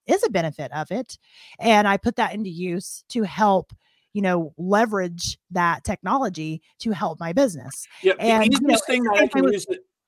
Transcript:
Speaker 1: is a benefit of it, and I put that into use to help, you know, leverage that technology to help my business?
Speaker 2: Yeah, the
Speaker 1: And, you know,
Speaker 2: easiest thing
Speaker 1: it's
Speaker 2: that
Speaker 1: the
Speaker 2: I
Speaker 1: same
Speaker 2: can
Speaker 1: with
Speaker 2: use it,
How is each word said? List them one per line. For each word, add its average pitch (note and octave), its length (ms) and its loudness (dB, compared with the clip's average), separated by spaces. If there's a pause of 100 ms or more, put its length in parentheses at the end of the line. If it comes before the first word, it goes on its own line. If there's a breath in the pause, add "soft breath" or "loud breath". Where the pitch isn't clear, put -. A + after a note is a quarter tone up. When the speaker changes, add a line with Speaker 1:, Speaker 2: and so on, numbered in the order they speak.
Speaker 1:
is G4 180 2
a G4+ 60 0
benefit D#3 420 -4
of D#3 180 -8
it, A#3 280 -8 (400 soft breath)
and G#3 300 4
I G3 80 2
put A3 200 -2
that F3 180 -2
into G#3 160 -8
use F3 600 -8
to A#3 120 -2
help, F#3+ 500 2 (400)
you G#3 100 -2
know, F3 360 0
leverage F#3+ 800 -2 (140)
that F3 320 0
technology F#3 800 -4 (180)
to A#3 100 -4
help E3+ 300 -4
my E3+ 120 -6
business? E3 540 -2 (160 loud breath)
Speaker 2:
Yeah, F#3 120 4
the - 80 -8
Speaker 1:
And, A3 300 4
you C#4 140 2
know, C4 80 6
Speaker 2:
easiest - 120 0
thing B3 180 0
Speaker 1:
it's A3 80 0
Speaker 2:
that - 20 2
Speaker 1:
the G3+ 80 4
Speaker 2:
I C4 100 4
Speaker 1:
same C4+ 100 2
Speaker 2:
can - 20 4
Speaker 1:
with C4 80 4
Speaker 2:
use G3 160 -4
it, - 120 -6 (280)